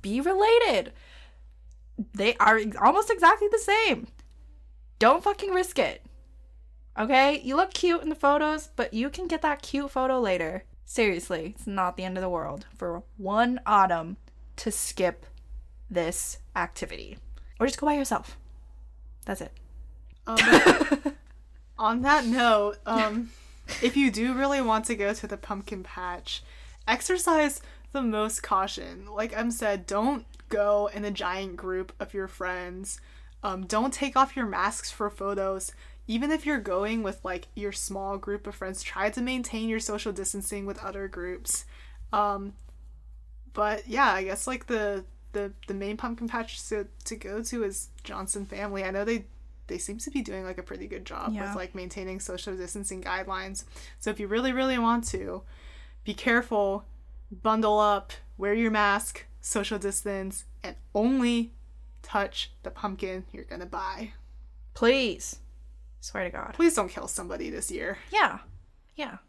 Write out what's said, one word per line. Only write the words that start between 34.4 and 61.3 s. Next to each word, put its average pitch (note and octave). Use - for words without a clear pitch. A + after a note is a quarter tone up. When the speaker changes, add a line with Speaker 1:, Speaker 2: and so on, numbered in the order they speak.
Speaker 2:
masks G3
for G#3
photos. G3
Even A#3
if D#4
you're D4
going G3+
with, G3
like, F3+
your G3+
small G3
group G3+
of G3+
friends, F#3+
try G3+
to B3
maintain A#3+
your A3
social G#3+
distancing G3
with G3
other G3
groups. F3+
Um, G3+
but G#3
yeah, A#3+
I F#3+
guess, F#3+
like, B3+
the, G3+
the, G3+
the G3
main G3
pumpkin A#3
patch A3+
to, G#3
to A3+
go G#3
to A3+
is G3
Johnson G3
Family. G3
I F#3
know G3
they, A#3
they -
seem G#3
to C#4+
be C#4
doing, F#3+
like, F#3
a F3+
pretty F#3+
good -
job -
Speaker 1:
Yeah. G3+
Speaker 2:
with, G3+
like, F#3
maintaining F#3
social F#3
distancing F#3
guidelines. F#3+
So G#3+
if G#3+
you G3+
really, A#3+
really C4
want A#3
to, F#3+
be G#3
careful, G#3
bundle G#3+
up, G#3
wear G3+
your A3+
mask, G#3
social G#3
distance, G3
and -
only A#3+